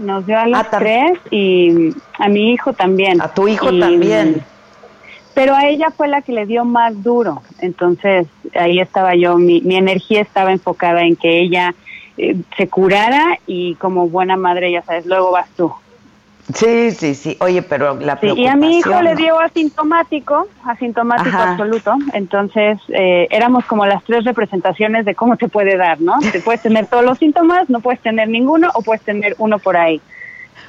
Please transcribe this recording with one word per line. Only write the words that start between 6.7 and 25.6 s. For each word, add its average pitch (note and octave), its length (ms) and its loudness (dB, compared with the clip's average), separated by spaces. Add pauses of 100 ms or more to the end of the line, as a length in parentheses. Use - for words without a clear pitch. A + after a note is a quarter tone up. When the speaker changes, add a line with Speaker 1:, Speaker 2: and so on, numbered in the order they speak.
Speaker 1:
duro, A3 400 -2 (180)
entonces F3+ 680 0 (280)
ahí F3 260 0
estaba F#3 340 0
yo, F3 240 2
mi, F3 240 4
mi F#3 140 0
energía F#3+ 440 0
estaba G3 320 0
enfocada F3 500 -2
en E3+ 140 2
que E3+ 240 0
ella, F3+ 340 0 (440)
eh, G3 180 -2 (220)
se F#3 100 -2
curara A3 760 2
y F3 300 -6
como F#3 340 -2
buena F#3 260 0
madre, F3+ 340 0
ya E3+ 120 -2
sabes, E3+ 240 -6
luego F#3 240 0
vas F3+ 260 0
tú. D#3+ 160 -2 (840)
Speaker 2:
Sí, A#3 360 2
sí, D#3 240 -4
sí. D3+ 260 -8
Oye, F3+ 220 0
pero C#3+ 320 -2
la C#3 260 -4
Speaker 1:
Sí, G#3+ 60 0 (100)
y B3 100 0
a C#4 100 2
mi D#4 220 4
hijo E4+ 120 0
Speaker 2:
preocupación, F4+ 140 2
Speaker 1:
le E4+ 80 4
Speaker 2:
¿no? D#4 40 -2
Speaker 1:
dio D#4+ 240 2
asintomático, D#4+ 1080 -2 (180)
asintomático A#3+ 680 -2
Speaker 2:
Ajá. F3+ 180 0
Speaker 1:
absoluto, G#3+ 420 -2 (180)
entonces, G#3 680 -2 (120)
eh, F3+ 400 2
éramos A#3+ 340 2
como G#3 220 -2
las G3 180 0
tres A3+ 200 -2
representaciones G#3+ 840 -2
de G3+ 80 -2
cómo A#3 220 0
se A#3+ 120 -2
puede G3 300 0